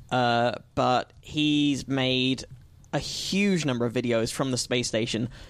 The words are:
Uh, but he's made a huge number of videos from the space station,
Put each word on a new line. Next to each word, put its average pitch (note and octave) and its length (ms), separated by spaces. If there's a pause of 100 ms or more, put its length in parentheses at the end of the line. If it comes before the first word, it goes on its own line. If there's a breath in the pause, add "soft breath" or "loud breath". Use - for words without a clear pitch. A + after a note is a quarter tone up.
(120)
Uh, A#2+ 420 (200)
but B2 480
he's D3 680
made C3 560 (480)
a D3+ 60
huge F#3 680
number A#2+ 200
of A2+ 80
videos A#2 400
from C3+ 160
the B2 80
space B2 300
station, A2+ 420 (200 loud breath)